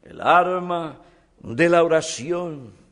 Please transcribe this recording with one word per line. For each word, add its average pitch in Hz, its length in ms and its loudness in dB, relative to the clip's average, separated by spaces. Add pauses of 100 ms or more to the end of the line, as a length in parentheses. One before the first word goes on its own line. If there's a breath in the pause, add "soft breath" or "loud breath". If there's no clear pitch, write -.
El - 180 -18
arma 175 760 0 (400 soft breath)
de 127 300 0
la 170 140 6
oración 160 960 -4 (100)